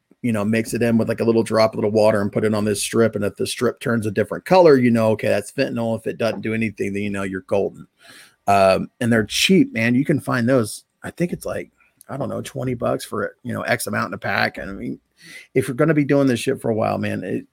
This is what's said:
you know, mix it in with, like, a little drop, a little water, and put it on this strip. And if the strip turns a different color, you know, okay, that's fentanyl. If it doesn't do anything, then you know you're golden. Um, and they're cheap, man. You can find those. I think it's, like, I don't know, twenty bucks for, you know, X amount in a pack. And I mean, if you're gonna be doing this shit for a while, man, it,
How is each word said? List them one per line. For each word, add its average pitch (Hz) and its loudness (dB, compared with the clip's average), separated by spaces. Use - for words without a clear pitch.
you 123 -2
know, 104 0
mix 113 0
it 117 -2
in 117 2
with, 113 2
like, 113 -2
a 120 0
little 113 2
drop, 110 2
a - -8
little 110 0
water, 107 4
and 101 -2
put 107 -2
it 107 2
on 107 -2
this 104 -2
strip. 113 0
And 104 -4
if 95 -4
the 113 -4
strip - -4
turns 117 -2
a 104 -4
different 101 -4
color, 175 8
you 123 4
know, 113 4
okay, 110 -2
that's 101 0
fentanyl. 117 -4
If 113 -8
it 110 -6
doesn't 107 -4
do 110 -4
anything, 101 -4
then 101 -4
you 104 -4
know 98 -6
you're 95 -6
golden. - -2
Um, 95 4
and 117 2
they're 110 4
cheap, - 2
man. 117 2
You 139 2
can 147 0
find 123 -2
those. 120 0
I - -10
think 175 -4
it's, - -10
like, 98 -8
I 127 -10
don't 123 -6
know, 107 -8
twenty 131 -6
bucks 120 -4
for, 104 -6
you 117 -8
know, 104 -6
X - -2
amount 110 -4
in 90 -10
a - -10
pack. 110 -2
And 82 -12
I - -10
mean, 120 -12
if 131 0
you're 131 -6
gonna 147 2
be 147 2
doing 139 2
this 117 0
shit 123 -4
for 117 -2
a 110 0
while, 104 -2
man, 104 -6
it, 113 -6